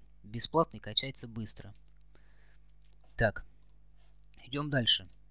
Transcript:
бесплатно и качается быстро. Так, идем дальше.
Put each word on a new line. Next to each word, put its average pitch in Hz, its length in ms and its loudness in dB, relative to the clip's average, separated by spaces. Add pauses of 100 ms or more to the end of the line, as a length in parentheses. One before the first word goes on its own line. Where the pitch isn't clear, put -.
(240)
бесплатно 117 540 0
и - 40 -14
качается 131 480 -2
быстро. 107 440 -6 (1400)
Так, - 300 4 (1040)
идем 143 220 -2
дальше. 117 380 4 (240)